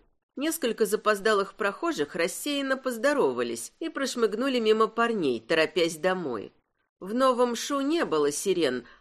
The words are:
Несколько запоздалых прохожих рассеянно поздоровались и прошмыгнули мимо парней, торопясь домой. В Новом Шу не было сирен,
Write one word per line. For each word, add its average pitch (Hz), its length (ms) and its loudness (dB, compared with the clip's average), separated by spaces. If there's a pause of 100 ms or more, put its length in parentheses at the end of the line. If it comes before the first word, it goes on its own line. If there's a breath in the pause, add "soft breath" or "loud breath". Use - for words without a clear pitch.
(360)
Несколько 254 480 -2
запоздалых 202 720 0
прохожих 202 600 -4
рассеянно 269 600 -2
поздоровались 214 1000 -2
и 330 100 -8
прошмыгнули 247 680 -2
мимо 220 300 4
парней, 214 520 0
торопясь 165 560 2
домой. 151 560 -2 (460)
В 196 160 -8
Новом 247 400 4
Шу 277 280 -4
не 302 220 0
было 147 280 2
сирен, 147 520 0 (160 loud breath)